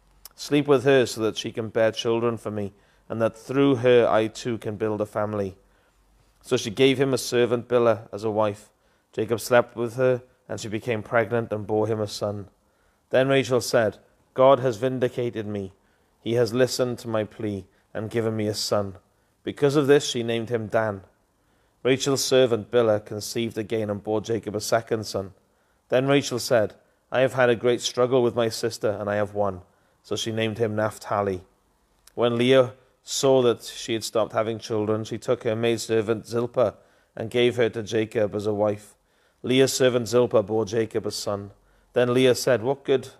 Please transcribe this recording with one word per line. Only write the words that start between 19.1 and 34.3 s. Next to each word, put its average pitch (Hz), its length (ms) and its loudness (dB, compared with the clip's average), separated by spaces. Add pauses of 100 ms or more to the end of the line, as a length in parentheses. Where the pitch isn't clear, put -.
Because 139 340 -2
of 143 120 4
this, 143 180 6
she 120 160 -4
named 117 260 -4
him 110 200 -4
Dan. 110 340 -2 (800)
Rachel's 131 420 0
servant 117 460 2
Bilhah 110 340 2
conceived 113 540 -6
again 110 320 -4
and 101 120 -6
bore 107 180 -2
Jacob 104 340 -4
a 104 60 -4
second 113 440 -2
son. 98 300 -8 (540)
Then 131 180 2
Rachel 139 320 2
said, 110 380 0 (340)
"I 120 100 0
have 127 140 2
had 127 160 4
a 117 60 2
great 117 240 0
struggle 123 420 2
with 117 140 0
my 117 120 0
sister, 113 420 -4
and 101 200 -4
I 104 60 -2
have 101 180 -4
won." 98 280 -4 (400)
So - 140 -6
she 110 160 -6
named 110 240 -2
him 107 180 -2
Naphtali. 101 680 -2 (720)
When 120 240 0
Leah 123 340 4 (300)
saw 135 400 2
that 120 220 0
she - 300 -8
had 110 100 -4
stopped 104 280 -2